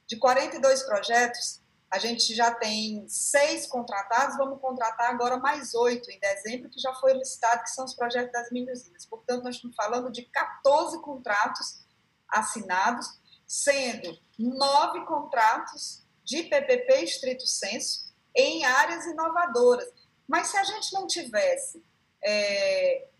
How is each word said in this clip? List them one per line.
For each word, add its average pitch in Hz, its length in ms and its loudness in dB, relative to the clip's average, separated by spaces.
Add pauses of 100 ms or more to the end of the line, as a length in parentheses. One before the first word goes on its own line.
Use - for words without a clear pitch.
De 226 120 -10
quarenta 269 400 2
e - 40 -12
dois 269 220 6
projetos, 233 800 0 (280)
a 190 80 0
gente 226 380 -2
já 233 180 4
tem 214 540 -4
seis 311 580 2
contratados, 233 680 -2
vamos 269 240 -2
contratar 240 500 -2
agora 247 280 0
mais 269 360 -2
oito 240 380 0
em - 80 -20
dezembro, 220 500 -6
que - 120 -12
já 262 140 -2
foi 269 180 4
licitado, 240 500 0
que - 60 -8
são 262 160 -8
os 254 80 -10
projetos 240 400 -2
das 240 180 -6
mini 247 180 -6
usinas. - 360 -14
Portanto, 247 400 -6
nós 247 100 -8
estamos 240 220 -14
falando 240 340 -2
de 240 120 -10
quatorze - 760 0
contratos 226 840 -4 (420)
assinados, 208 800 0 (400)
sendo 240 720 -2 (180)
nove 277 680 2
contratos - 1000 0 (220)
de 320 180 -4
P 285 180 2
P 254 180 4
P 262 240 4
estrito 254 440 -4
senso - 680 -4 (220)
em 302 300 4
áreas 311 400 4
inovadoras. 320 840 2 (400)
Mas 349 200 0
se - 100 -2
a 392 80 4
gente 427 260 -4
não 381 160 -4
tivesse, 233 760 -2 (400)
é, 196 840 2 (120)